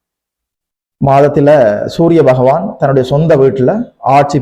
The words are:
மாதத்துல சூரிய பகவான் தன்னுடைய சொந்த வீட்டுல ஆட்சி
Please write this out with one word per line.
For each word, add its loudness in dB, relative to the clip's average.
மாதத்துல 2
சூரிய 0
பகவான் 0
தன்னுடைய 0
சொந்த 0
வீட்டுல 0
ஆட்சி 0